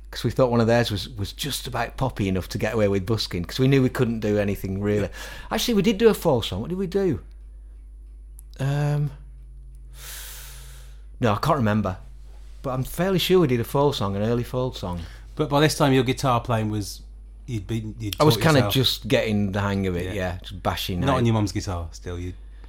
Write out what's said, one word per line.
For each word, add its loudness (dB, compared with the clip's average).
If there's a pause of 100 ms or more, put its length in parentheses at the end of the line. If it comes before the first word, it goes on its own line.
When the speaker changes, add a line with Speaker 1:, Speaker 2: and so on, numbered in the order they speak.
(120)
Speaker 1:
'cause -6
we 0
thought 4
one 4
of 4
theirs 4
was, -4
was -6
just -6
about -4
poppy 0
enough 0
to -4
get -2
away 4
with 2
busking, -2
'cause -6
we 6
knew 6
we 4
couldn't 0
do 2
anything 0
really. 2 (420)
Actually, 0
we 4
did 4
do 8
a 8
Fall 2
song. -4
What -6
did -4
we -2
do? 0 (1400)
Um, 0 (2000)
no, 4
I 2
can't 2
remember. 2 (640)
But -6
I'm -4
fairly 0
sure 6
we 6
did 4
a -2
Fall 4
song, -2
an 0
early 2
Fall -2
song. -6 (340)
Speaker 2:
But -2
by 4
this 4
time, 4
your 6
guitar 2
playing 0
was, -6 (440)
you'd -6
been, -4
you'd -4
Speaker 1:
I 6
was 8
Speaker 2:
taught -2
Speaker 1:
kinda 6
Speaker 2:
yourself. 2
Speaker 1:
just 0
getting 2
the 0
hang 0
of 0
it, -4
Speaker 2:
Yeah. -6
Speaker 1:
yeah, -4
just -12
bashing -2
Speaker 2:
Not 2
Speaker 1:
out. 2
Speaker 2:
on 2
your 4
mum's 2
guitar, -4
still, -10
you? -8 (340)